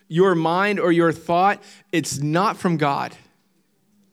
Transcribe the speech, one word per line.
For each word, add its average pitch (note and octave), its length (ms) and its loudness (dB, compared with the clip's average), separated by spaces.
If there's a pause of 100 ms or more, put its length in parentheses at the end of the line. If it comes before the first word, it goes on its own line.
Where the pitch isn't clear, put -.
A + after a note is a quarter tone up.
your F3+ 280 2
mind F3 440 0
or E3+ 140 2
your E3+ 200 4
thought, F3+ 500 0 (300)
it's D#3 260 -4
not E3+ 400 -2
from F3 180 -2
God. C#3 400 -4 (960)